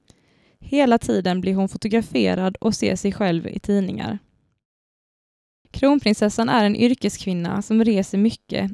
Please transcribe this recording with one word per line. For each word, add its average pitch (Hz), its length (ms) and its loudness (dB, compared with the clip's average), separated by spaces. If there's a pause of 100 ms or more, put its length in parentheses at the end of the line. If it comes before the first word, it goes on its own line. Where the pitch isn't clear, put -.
(600)
Hela 262 380 2
tiden 185 420 0
blir 185 140 -2
hon 190 140 0
fotograferad 196 920 -2
och 214 140 0
ser 202 220 -2
sig 196 160 -2
själv 175 340 -2
i - 120 -8
tidningar. 202 600 -4 (1500)
Kronprinsessan 226 760 2
är 240 160 4
en 208 120 2
yrkeskvinna 202 840 -2
som 220 220 2
reser 196 340 0
mycket 202 560 -2